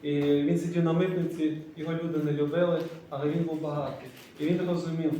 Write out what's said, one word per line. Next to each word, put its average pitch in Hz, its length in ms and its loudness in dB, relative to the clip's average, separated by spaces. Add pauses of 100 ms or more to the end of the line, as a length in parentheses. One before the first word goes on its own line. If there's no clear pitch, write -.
І 147 200 0
він 143 360 4
сидів 170 260 0
на 165 100 4
митниці, 165 640 0 (200)
його 160 160 -4
люди 165 300 -2
не 147 80 0
любили, 165 500 2 (280)
але 147 200 -2
він 165 140 0
був 156 180 -4
багатий. 147 460 -4 (320)
І 147 60 -2
він 175 240 2
розумів 160 500 0